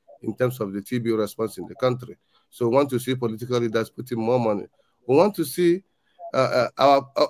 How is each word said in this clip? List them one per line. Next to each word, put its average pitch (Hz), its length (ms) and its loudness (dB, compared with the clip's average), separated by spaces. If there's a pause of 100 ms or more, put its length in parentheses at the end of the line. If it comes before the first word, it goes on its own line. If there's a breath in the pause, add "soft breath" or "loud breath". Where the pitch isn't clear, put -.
(220)
in 110 140 -6
terms 127 240 -2
of 98 140 -4
the 101 80 -6
T 123 180 -6
B 113 120 -2
response 107 460 -4
in - 100 -10
the - 80 -16
country. 127 420 -4 (320)
So - 180 -2
we 117 80 2
want 143 160 2
to 120 80 0
see 131 160 -4
political 120 440 -4
leaders 113 300 -2
putting 117 300 -8
more 120 200 2
money. 107 260 -2 (420)
We 131 80 4
want 196 200 6
to 165 100 -4
see, 175 380 0 (500)
uh, 131 40 0
uh, 123 400 2
our, 135 380 4
uh, 147 140 2